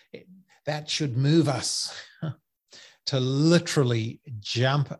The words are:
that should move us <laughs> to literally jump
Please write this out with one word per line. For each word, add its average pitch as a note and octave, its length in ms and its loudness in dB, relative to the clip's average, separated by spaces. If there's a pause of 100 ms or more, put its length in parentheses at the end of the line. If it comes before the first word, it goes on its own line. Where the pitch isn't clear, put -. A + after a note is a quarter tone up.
(680)
that D3+ 220 -6
should C3+ 280 -4
move C#3+ 320 4
us - 480 -4 (260)
<laughs> - 840 -16
to C3 140 -2
literally C#3 1000 2 (180)
jump C3 600 0